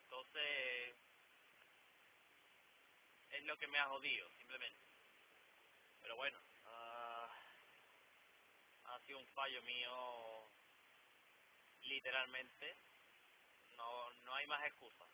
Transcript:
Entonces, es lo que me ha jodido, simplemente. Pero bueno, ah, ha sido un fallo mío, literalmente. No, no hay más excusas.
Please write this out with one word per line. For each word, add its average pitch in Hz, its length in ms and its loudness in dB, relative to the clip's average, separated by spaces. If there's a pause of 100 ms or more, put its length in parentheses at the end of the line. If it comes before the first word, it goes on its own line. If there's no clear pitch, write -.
Entonces, 127 920 2 (2250)
es 143 140 -4
lo 151 140 0
que 151 100 0
me 143 100 6
ha 143 100 10
jodido, 131 500 0
simplemente. 123 420 -6 (1200)
Pero 113 140 -2
bueno, 127 240 2 (260)
ah, 117 640 -4 (1600)
ha 123 160 -4
sido 139 180 -8
un 123 80 -12
fallo 135 360 4
mío, 120 880 -2 (1300)
literalmente. 131 960 0 (1000)
No, 120 360 -2
no 123 240 -4
hay 143 120 4
más 147 180 2
excusas. 113 480 -4